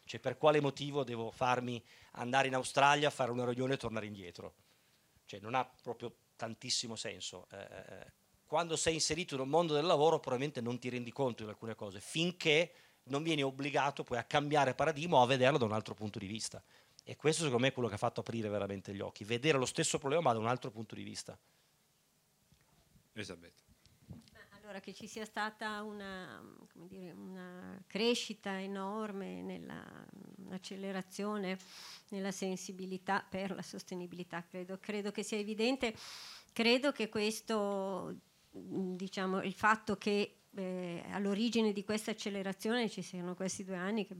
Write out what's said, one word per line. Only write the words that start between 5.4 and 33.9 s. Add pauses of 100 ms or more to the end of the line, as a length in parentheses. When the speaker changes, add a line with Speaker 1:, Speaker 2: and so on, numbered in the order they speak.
Speaker 1:
ha
proprio (200)
tantissimo
senso.
Eh,
eh,
eh. (340)
Quando
sei
inserito
in
un
mondo
del
lavoro
probabilmente
non
ti
rendi
conto
di
alcune
cose,
finché (320)
non
vieni
obbligato
poi
a
cambiare
paradigma
o
a
vederlo
da
un
altro
punto
di
vista. (400)
E
questo
secondo
me
è
quello
che
ha
fatto
aprire
veramente
gli
occhi,
vedere
lo
stesso
problema
ma
da
un
altro
punto
di
vista. (1800)
Speaker 2:
Elisabetta. (440)
Speaker 3:
Ma
allora,
che
ci
sia
stata
una, (320)
come
dire,
una
crescita
enorme
nella, (540)
un'accelerazione (520)
nella
sensibilità
per
la
sostenibilità,